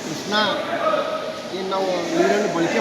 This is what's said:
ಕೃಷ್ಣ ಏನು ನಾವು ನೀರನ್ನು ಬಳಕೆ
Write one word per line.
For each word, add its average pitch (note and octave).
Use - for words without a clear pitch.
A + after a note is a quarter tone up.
ಕೃಷ್ಣ D#3+
ಏನು F#3+
ನಾವು F#3+
ನೀರನ್ನು G3+
ಬಳಕೆ E3+